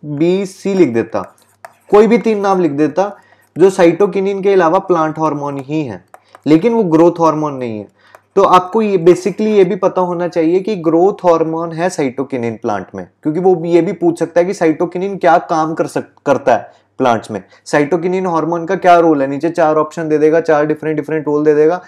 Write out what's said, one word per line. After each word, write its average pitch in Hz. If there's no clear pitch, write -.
बी, 170
सी 196
लिख 175
देता, 110
कोई 208
भी 233
तीन 214
नाम 196
लिख 165
देता 151
जो 180
साइटोकिनिन 190
के 196
अलावा 180
प्लांट 156
हार्मोन 143
ही 147
है, 101
लेकिन 165
वो 226
ग्रोथ 165
हार्मोन 156
नहीं 120
है। 98
तो 196
आपको 185
ये 202
basically 175
ये 214
भी 180
पता 185
होना 175
चाहिए 170
कि 214
ग्रोथ 170
हार्मोन 165
है 165
साइटोकिनिन 127
प्लांट 104
में, 92
क्योंकि 156
वो 175
ये 170
भी 185
पूछ 170
सकता 165
है 175
कि 196
साइटोकिनिन 180
क्या 175
काम 160
कर 156
सक-, -
करता 127
है -
प्लांट्स 117
में, 98
साइटोकिनिन 180
हार्मोन 165
का 190
क्या 180
रोल 160
है। 135
नीचे 143
चार 160
ऑप्शन 156
दे 151
देगा, 156
चार 151
डिफरेंट 156
डिफरेंट 151
रोल 147
दे 151
देगा, 160